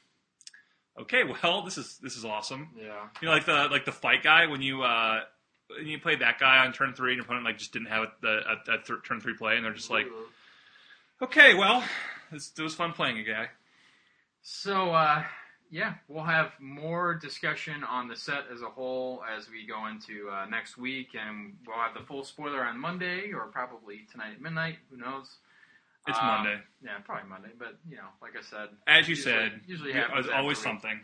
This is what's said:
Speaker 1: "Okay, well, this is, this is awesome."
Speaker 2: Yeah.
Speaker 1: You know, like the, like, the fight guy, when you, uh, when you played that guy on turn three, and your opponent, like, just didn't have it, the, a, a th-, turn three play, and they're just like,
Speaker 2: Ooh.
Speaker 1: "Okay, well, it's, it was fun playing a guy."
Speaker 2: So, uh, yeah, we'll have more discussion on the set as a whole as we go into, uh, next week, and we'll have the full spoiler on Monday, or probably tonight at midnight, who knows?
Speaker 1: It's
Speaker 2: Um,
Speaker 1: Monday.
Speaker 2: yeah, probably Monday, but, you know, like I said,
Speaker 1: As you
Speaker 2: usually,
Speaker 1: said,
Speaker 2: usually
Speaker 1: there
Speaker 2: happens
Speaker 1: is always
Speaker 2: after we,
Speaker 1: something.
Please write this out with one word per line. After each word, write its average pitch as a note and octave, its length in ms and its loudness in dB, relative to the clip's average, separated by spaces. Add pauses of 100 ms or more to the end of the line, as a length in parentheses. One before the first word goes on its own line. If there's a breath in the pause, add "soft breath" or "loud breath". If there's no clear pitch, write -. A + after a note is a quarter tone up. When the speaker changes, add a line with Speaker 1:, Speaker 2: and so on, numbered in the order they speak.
(1000 soft breath)
Speaker 1:
"Okay, A#3+ 240 2
well, F3 400 0
this F3+ 140 -8
is, - 240 -12
this C3 160 -10
is A2+ 80 -12
awesome." C3 520 -6
Speaker 2:
Yeah. G#2+ 300 -12 (140)
Speaker 1:
You E3 60 -2
know, D#3+ 60 4
like D#3 120 4
the, D3 260 4
like, C#3 140 0
the C3+ 60 -2
fight - 320 2
guy, D#3+ 240 8
when C#3 140 -2
you, C3+ 220 0
uh, A2+ 380 4 (480)
when D#3 180 -10
you D3+ 120 -6
played D#3 200 2
that A#2+ 200 4
guy C3 260 8
on B2 80 -2
turn C3 200 0
three, B2+ 180 0
and B2+ 60 2
your A#2+ 80 -8
opponent, A#2+ 200 -4
like, A2 120 -2
just - 160 -12
didn't A#2 140 -6
have A2 160 0
it, A2 60 -4 (120)
the, A2 260 2
a, A2+ 260 -2
a A2+ 100 2
th-, A#2 240 -6
turn A#2+ 140 -2
three A2+ 140 -4
play, A2 200 2
and A#2 100 0
they're A2 80 -2
just - 160 -12
like, G#2+ 180 2
Speaker 2:
Ooh. F2+ 180 -12 (1000 soft breath)
Speaker 1:
"Okay, C#4 280 10
well, G#3 300 4 (480 loud breath)
it's, D3 260 -12
it D#3 40 -6
was D#3 140 -4
fun E3+ 180 -2
playing B2+ 260 0
a G#2+ 40 -8
guy." A2 260 -4 (960 soft breath)
Speaker 2:
So, F#3+ 460 -2
uh, D#3 320 6 (480 loud breath)
yeah, F3+ 240 -4 (140)
we'll D#3 160 -8
have D#3+ 340 2
more D#3+ 560 -2
discussion D3+ 720 -6
on A#2+ 240 -4
the A2+ 60 -10
set C#3+ 280 -6 (100)
as A#2+ 80 -14
a A#2 60 -10
whole B2+ 560 -6 (140)
as A2+ 120 -14
we A2 160 -14
go A2 220 -8
into, G#2+ 420 -10
uh, G2 180 -6
next A2+ 300 -8
week, B2+ 380 -8
and G#2+ 380 -10 (120)
we'll A2+ 120 -8
have A#2 160 -2
the C3 120 -12
full C#3 200 -10
spoiler D3 380 -6
on A#2 160 -2
Monday, F3+ 520 -6
or A#2+ 160 -6
probably A2 540 -10 (100)
tonight G#2+ 220 -12
at A#2+ 80 -18
midnight, E3 340 -4 (160)
who B2+ 60 -20
knows? B2+ 400 -10 (680 soft breath)
Speaker 1:
It's A2 140 0
Speaker 2:
Um, A2+ 80 2
Speaker 1:
Monday. G#2 340 0 (220)
Speaker 2:
yeah, G#2 220 -12
probably G#2 240 -10
Monday, G2 280 -18
but, A2+ 200 -14 (120)
you C#3 60 -16
know, F#2+ 140 -18 (120)
like A2 160 -18
I G#2+ 40 -12
said, G#2+ 260 -12 (180)
Speaker 1:
As D#3 220 10
you E3 80 0
Speaker 2:
usually, B2 180 0
Speaker 1:
said, A2 320 0
Speaker 2:
usually D3 280 -8
Speaker 1:
there B2+ 160 2
Speaker 2:
happens C3 160 0
Speaker 1:
is C3 80 -4
always C#3+ 240 2
Speaker 2:
after C3 120 -4
we, A2 40 -2
Speaker 1:
something. G#2+ 300 -8